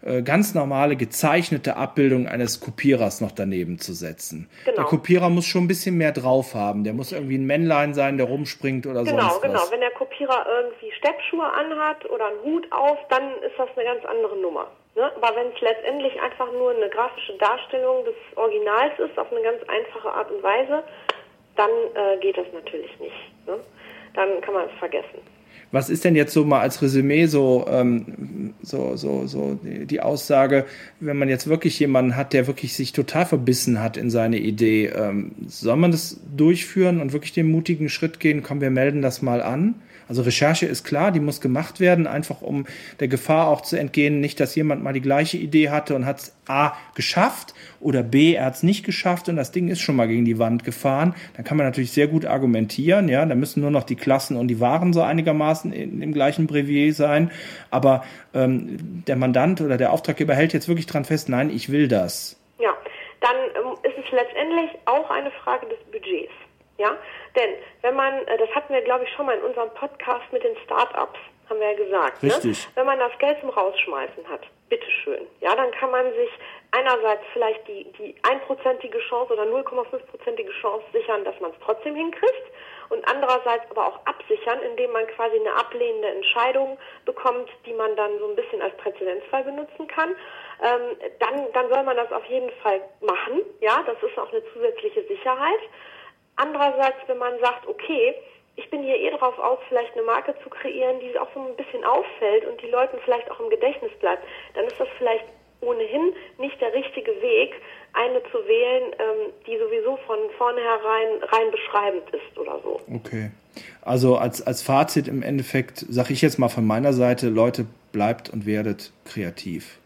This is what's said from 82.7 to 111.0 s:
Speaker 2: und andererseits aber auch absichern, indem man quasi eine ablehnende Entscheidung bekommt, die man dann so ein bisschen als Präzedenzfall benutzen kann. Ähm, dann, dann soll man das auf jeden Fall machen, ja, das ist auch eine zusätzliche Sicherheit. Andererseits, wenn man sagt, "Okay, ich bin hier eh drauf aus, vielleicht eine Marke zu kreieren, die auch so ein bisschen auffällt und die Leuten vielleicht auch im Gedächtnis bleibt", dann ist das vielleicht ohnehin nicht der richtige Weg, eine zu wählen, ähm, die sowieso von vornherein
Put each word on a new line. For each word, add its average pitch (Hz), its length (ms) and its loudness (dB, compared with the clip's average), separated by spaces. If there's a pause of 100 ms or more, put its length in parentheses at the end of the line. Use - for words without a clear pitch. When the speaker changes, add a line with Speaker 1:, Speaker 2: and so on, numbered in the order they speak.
Speaker 2:
und - 200 -4
andererseits 247 640 0
aber - 160 -2
auch - 200 -6
absichern, - 560 -2
indem 247 300 -4
man 220 160 -2
quasi 226 300 -2
eine 214 160 -2
ablehnende 233 540 -2
Entscheidung 262 720 0 (260)
bekommt, 247 440 -2 (180)
die 233 80 -10
man 220 220 -2
dann 208 220 -2
so 208 100 -4
ein 208 80 -4
bisschen 220 260 -4
als 190 160 -4
Präzedenzfall 196 640 -4
benutzen 294 440 -10
kann. 320 220 -2 (520)
Ähm, 240 340 0 (220)
dann, 269 340 -2
dann 247 160 0
soll 262 140 4
man 262 140 0
das 233 160 -2
auf 226 140 -4
jeden 247 240 -4 (120)
Fall 196 180 0 (200)
machen, 214 400 -2 (200)
ja, 233 240 2
das - 180 -6
ist - 160 -4
auch - 140 -8
eine 220 100 -2 (100)
zusätzliche 226 520 -2
Sicherheit. 262 560 -2 (760)
Andererseits, 277 600 2 (120)
wenn 254 100 -2
man 247 220 -4
sagt, 247 260 0
"Okay, 269 480 0 (420)
ich - 140 -14
bin 285 120 -6
hier 269 140 0
eh - 140 0
drauf 254 280 -2
aus, 254 200 0 (100)
vielleicht 247 260 -2
eine 226 80 -4
Marke 240 400 0
zu - 80 -18
kreieren, 254 500 -4
die 247 180 -6
auch - 160 -4
so 277 60 -10
ein 262 160 -10
bisschen 254 280 -8
auffällt 220 600 2
und 233 160 -10
die 240 60 -12
Leuten 254 360 0
vielleicht 240 260 -2
auch - 100 -12
im 226 100 -4
Gedächtnis 233 500 -2
bleibt", 180 220 0 (320)
dann - 120 -2
ist - 120 -8
das 254 100 -2 (100)
vielleicht 226 260 0 (380)
ohnehin 240 500 0 (260)
nicht 277 220 -6
der 233 140 -2
richtige 262 380 -4 (100)
Weg, 233 320 2 (380)
eine 247 380 0
zu 247 80 -4 (100)
wählen, 247 500 2
ähm, 220 340 -2 (140)
die 226 120 -6
sowieso 226 380 -2 (100)
von 214 120 -4 (180)
vornherein 220 840 0